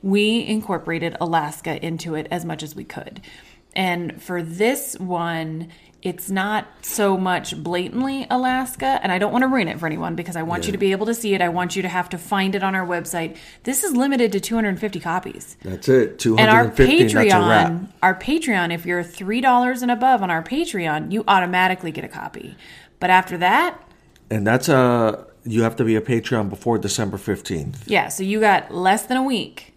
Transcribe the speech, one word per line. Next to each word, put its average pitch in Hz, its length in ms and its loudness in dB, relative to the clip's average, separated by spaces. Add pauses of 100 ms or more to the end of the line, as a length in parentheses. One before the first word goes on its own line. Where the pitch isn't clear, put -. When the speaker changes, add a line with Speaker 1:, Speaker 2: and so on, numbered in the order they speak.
Speaker 1:
we 208 440 2
incorporated 170 720 -4
Alaska 160 640 -4
into 165 300 -6
it 156 160 -6
as 175 140 -6
much 160 180 -8
as 151 140 -14
we 135 80 -12
could. - 380 -16 (520)
And 175 480 -4
for 175 200 -6
this 208 580 -2
one, 165 680 -4 (340)
it's 175 260 -6
not 202 380 -2 (160)
so 196 340 0
much 180 460 -2
blatantly 226 640 -4
Alaska, 254 760 0
and - 100 -2
I 180 60 0
don't 202 140 0
wanna 247 160 2
ruin 262 200 0
it 160 120 -6
for 165 60 -4
anyone 165 280 -4
because 170 220 -8
I 165 60 -6
want 170 220 -4
you 175 40 -4
Speaker 2:
Yeah. 202 40 -4
Speaker 1:
to 196 60 -4
be 196 140 2
able 196 140 -2
to 233 80 0
see 226 180 -2
it. 190 80 2
I 180 80 2
want 180 280 -2
you 190 40 -2
to 180 80 -4
have 175 220 -4
to 175 80 -8
find 190 360 0
it 196 80 -2
on 190 120 -2
our 185 100 -2
website. 170 520 -4 (260)
This - 200 -2
is 330 140 0
limited 247 360 2
to 196 80 0
two - 160 -4
hundred 202 220 0
fifty 202 220 -6
copies. - 600 -6
Speaker 2:
That's 92 260 -6
it. 131 380 4
Speaker 1:
And 110 140 4 (100)
our 220 140 8
Speaker 2:
Two - 20 2
hundred 104 100 -4
fifty, 269 260 6
and 107 80 2
that's 190 220 4
a - 60 6
wrap. 101 340 4
Speaker 1:
Patreon, 190 140 -6 (160)
our 185 160 4
Patreon, 220 560 -2
if 170 100 -8
you're 175 200 -2
three 196 360 -4
dollars 247 400 4
and 247 120 0
above 240 300 2
on 180 80 -2
our 165 120 0
Patreon, 170 720 -4
you 208 140 -2
automatically 185 680 2
get - 120 -10
a - 40 -12
copy. - 480 -14 (440)
But 180 80 0
after 185 300 4
that 247 420 2 (500)
Speaker 2:
And 104 160 0
that's 127 220 2
a, 123 560 4 (200)
you 117 180 2
have 113 140 2
to 127 80 0
be 113 120 4
a 107 60 2
Patreon 113 480 0
before 113 280 0
December 98 380 -2
fifteenth. 90 680 -6
Speaker 1:
Yeah, 196 220 2
so - 140 -8
you 202 180 -2
got 202 340 4
less 190 320 2
than 254 100 -2
a 262 60 0
week - 540 -6